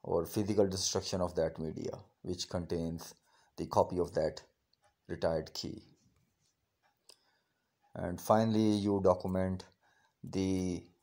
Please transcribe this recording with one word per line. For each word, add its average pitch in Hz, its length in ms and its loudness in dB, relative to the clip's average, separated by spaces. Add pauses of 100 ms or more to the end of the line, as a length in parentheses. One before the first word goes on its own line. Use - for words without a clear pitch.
or 85 200 0
physical 101 420 2
destruction 92 540 -2
of 90 140 -2
that 80 240 0
media 80 320 -6 (320)
which 90 260 -6
contains 85 680 -6 (420)
the 82 100 -4
copy 92 320 2
of 85 160 0
that 78 280 0 (680)
retired 82 460 -2
key. - 280 -10 (2000)
And 90 260 -6
finally, 110 560 4
you 101 260 2
document 92 640 2 (580)
the 92 600 -2 (180)